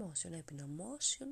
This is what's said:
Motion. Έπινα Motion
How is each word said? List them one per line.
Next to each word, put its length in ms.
Motion. 300
Έπινα 360
Motion 540